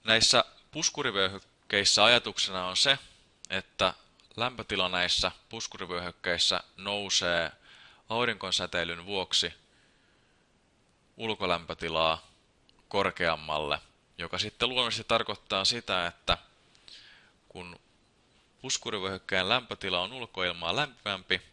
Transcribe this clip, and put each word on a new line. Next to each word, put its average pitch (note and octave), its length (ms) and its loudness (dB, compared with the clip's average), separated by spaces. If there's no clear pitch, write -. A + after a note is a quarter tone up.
Näissä A2 420 6
puskurivyöhykkeissä G2+ 1300 0
ajatuksena G2+ 640 4
on F#2 100 -2
se, C#3 220 4
että F#2+ 440 0
lämpötila A2 540 -2
näissä F2+ 420 0
puskurivyöhykkeissä F2 1120 -2
nousee F#2 720 0
aurinkonsäteilyn F#2 960 -2
vuoksi F#2 480 -2
ulkolämpötilaa E2 1160 -2
korkeammalle, D#2 840 0
joka F2 200 -8
sitten G#2+ 320 -2
luonnollisesti A#2 340 -2
tarkoittaa G#2+ 600 0
sitä, G2 420 0
että - 300 -2
kun F2+ 300 -14
puskurivyöhykkeen F#2+ 880 -2
lämpötila G2+ 520 -2
on G2+ 120 -8
ulkoilmaa F2+ 600 -4
lämpimämpi G2+ 680 -4